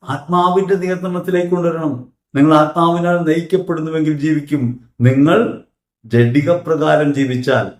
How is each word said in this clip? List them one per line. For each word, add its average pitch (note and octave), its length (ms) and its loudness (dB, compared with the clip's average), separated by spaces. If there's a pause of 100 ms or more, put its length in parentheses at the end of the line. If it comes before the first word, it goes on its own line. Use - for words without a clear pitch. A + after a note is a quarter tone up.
ആത്മാവിന്റെ F3+ 640 0
നിയന്ത്രണത്തിലേക്ക് F3+ 720 -2
കൊണ്ടുവരണം. E3 580 -2 (280)
നിങ്ങൾ D3 200 4
ആത്മാവിനാൽ E3+ 640 2
നയിക്കപ്പെടുന്നുവെങ്കിൽ D#3+ 1000 -2
ജീവിക്കും. C#3+ 640 -2 (200)
നിങ്ങൾ C#3+ 600 2 (460)
ജഡികപ്രകാരം D3 1080 0
ജീവിച്ചാൽ B2+ 640 -2